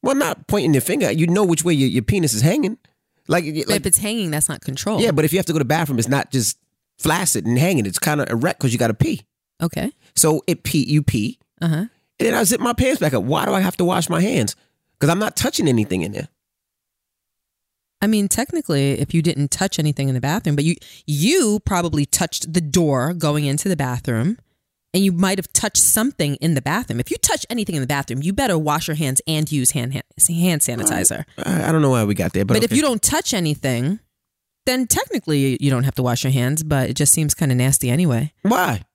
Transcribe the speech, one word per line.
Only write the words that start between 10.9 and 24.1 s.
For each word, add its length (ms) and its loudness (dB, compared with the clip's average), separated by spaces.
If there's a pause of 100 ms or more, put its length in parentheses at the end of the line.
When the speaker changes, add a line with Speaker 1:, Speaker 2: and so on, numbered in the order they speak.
Speaker 1:
pee. 360 -2 (220)
Speaker 2:
Uh-huh. 140 0
Speaker 1:
And 140 -4 (300)
then 140 2
I 120 0
zip 180 0
my 100 0
pants 280 2
back 120 2
up. 120 0
Why 200 0
do 80 0
I 80 2
have 160 0
to 80 0
wash 240 0
my 140 0
hands? 340 0 (440)
'Cause 100 4
I'm 80 2
not 180 -2
touching 320 0
anything 320 2
in 120 -4
there. 160 -8 (1700)
Speaker 2:
I 40 0
mean, 220 2
technically, 640 0
if 220 -2
you 80 2
didn't 280 0
touch 280 -2
anything 300 0
in 60 0
the 60 -2
bathroom, 340 -2
but 100 0
you, 120 2 (300)
you 540 2
probably 440 0
touched 480 -2
the 80 2
door 540 2
going 320 0
into 220 -2
the 80 0
bathroom, 640 -2 (580)